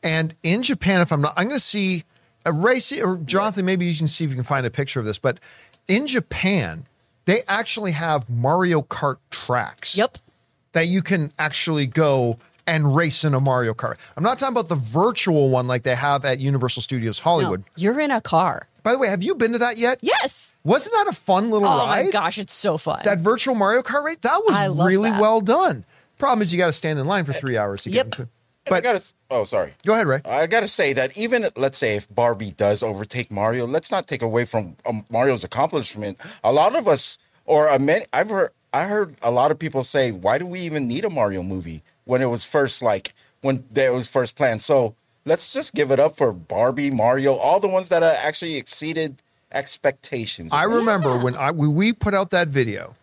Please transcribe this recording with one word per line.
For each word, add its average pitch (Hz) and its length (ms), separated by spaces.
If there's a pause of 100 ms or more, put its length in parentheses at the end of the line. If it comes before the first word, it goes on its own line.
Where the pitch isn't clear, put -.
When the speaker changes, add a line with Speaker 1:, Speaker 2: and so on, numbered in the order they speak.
Speaker 1:
And 160 400
in 190 200
Japan, 196 380
if 170 120
I'm 147 80
not, 147 160
I'm 190 120
gonna 277 120
see, 190 440 (420)
uh, 170 60
Ray, 214 260
see, - 240
or 185 160
Jonathan, 185 460
maybe 185 200
you 175 100
can 156 120
see 160 180
if 147 60
you 131 60
can 123 80
find 135 200
a 117 60
picture 139 300
of 110 60
this, 107 120
but 123 220 (480)
in 233 180
Japan, 185 800 (400)
they 208 220
actually 208 440
have 151 380
Mario 151 520
Kart - 340 (140)
tracks - 680
Speaker 2:
Yep. 214 220 (540)
Speaker 1:
that 165 140
you 180 160
can 165 360
actually 151 480
go 131 520 (300)
and 151 280
race 160 280
in 151 80
a 135 60
Mario 127 340
Kart. 117 240 (200)
I'm 160 80
not 254 160
talking 269 120
about 220 160
the 175 60
virtual 147 760
one 127 180
like 123 160
they 127 100
have 139 300
at 135 160
Universal 127 420
Studios 113 380
Hollywood. 127 400
Speaker 2:
No, 98 60 (100)
you're 214 240
in 294 100
a 247 100
car. - 460 (160)
Speaker 1:
By 220 80
the 247 80
way, 262 80
have 190 160
you 330 140
been 226 160
to 240 60
that 240 200
yet? 240 240
Speaker 2:
Yes. - 640
Speaker 1:
Wasn't 294 280
that 415 140
a 392 80
fun 202 380
little 202 160
Speaker 2:
Oh - 180
my - 160
Speaker 1:
ride? 381 100
Speaker 2:
gosh, 220 260
it's 202 140
so 180 240
fun. - 280
Speaker 1:
That 202 140
virtual 240 360
Mario 220 280
Kart 285 220
race? 320 180
That 339 220
was 381 120
Speaker 2:
I 202 100
love 180 220
Speaker 1:
really 202 220
Speaker 2:
that. 202 100
Speaker 1:
well 220 200
done. 220 440 (340)
Problem 247 240
is 170 100
you 175 60
gotta 175 140
stand 156 260
in 135 80
line 185 180
for 139 80
three 131 240
hours 101 280
to 175 60
Speaker 2:
Yep. 190 60
Speaker 1:
get 254 100
into 117 160
it. 117 60 (380)
Speaker 3:
And 277 80
I - 40
Speaker 1:
But - 40
Speaker 3:
gotta 240 140
s-, - 180 (160)
oh, 120 140
sorry. 90 300 (100)
Speaker 1:
Go 185 80
ahead, 220 160
Ray. 135 160
Speaker 3:
I 151 240
gotta 214 180
say 151 260
that 127 240
even, 226 380
let's 135 240
say, 110 160
if 104 180
Barbie 110 380
does 104 320
overtake 107 480
Mario, 110 340
let's 139 280
not 190 160
take 131 140
away 117 220
from, 104 300 (100)
um, 113 240
Mario's 120 360
accomplishment. 107 760 (240)
A 113 100
lot 170 220
of 254 140
us, - 280 (280)
or 151 240
a 139 100
many, 156 340
I've 185 180
heard, 190 200 (220)
I 160 160
heard 202 340
a 117 80
lot 127 220
of 151 80
people 139 240
say, 131 260
"Why 98 280
do 180 80
we 180 140
even 156 280
need 131 160
a 208 60
Mario 101 340
movie?" 85 400 (200)
when 127 180
it 135 40
was 120 180
first, 139 380
like, 104 320 (260)
when 131 240 (100)
it 131 180
was 123 160
first 123 280
planned. 117 260
So 127 320 (300)
let's - 280
just 277 220
give 147 160
it 135 80
up 151 180
for 123 160
Barbie, 117 560
Mario, 135 460
all 151 240
the 208 80
ones 185 220
that, 170 160
uh, 165 180
actually 156 320
exceeded 151 680 (460)
expectations. 117 880
Speaker 1:
I 151 120
remember 214 520
Speaker 2:
Yeah. 123 60
Speaker 1:
when 127 140
I, 135 140
when 151 240
we 208 180
put 208 220
out 196 160
that 175 180
video 113 540